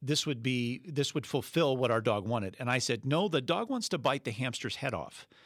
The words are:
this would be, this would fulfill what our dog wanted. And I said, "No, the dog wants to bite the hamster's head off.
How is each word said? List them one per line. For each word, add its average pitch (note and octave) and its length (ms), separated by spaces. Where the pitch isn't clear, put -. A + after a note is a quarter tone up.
this C#3+ 240
would C3 160
be, B2 440
this C#3+ 280
would C#3+ 120
fulfill C#3 500
what B2 160
our A2+ 80
dog G#2+ 260
wanted. G#2+ 320
And A#2+ 120
I B2+ 80
said, A#2 280
"No, D#3+ 220
the D#3 140
dog F3 280
wants B3+ 200
to F3+ 80
bite C3+ 260
the A#2+ 80
hamster's B2 460
head C3 160
off. - 340